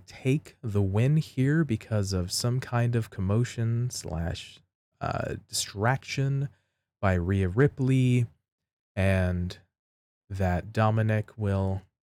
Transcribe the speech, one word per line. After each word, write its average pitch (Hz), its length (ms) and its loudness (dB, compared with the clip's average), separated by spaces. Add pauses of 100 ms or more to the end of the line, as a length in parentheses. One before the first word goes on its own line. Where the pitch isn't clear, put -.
take - 560 -2
the 104 180 0
win 107 360 2
here 151 480 2
because 107 480 -2
of 90 180 0
some 123 300 -2
kind 120 340 0
of 113 160 -2
commotion 117 800 -2
slash, - 680 -6 (400)
uh, - 340 -4 (140)
distraction 135 1000 -2 (540)
by 95 120 4
Rhea 92 340 2
Ripley, 127 800 2 (680)
and 90 640 0 (720)
that 95 420 -2
Dominic 110 640 0
will 98 460 -2 (200)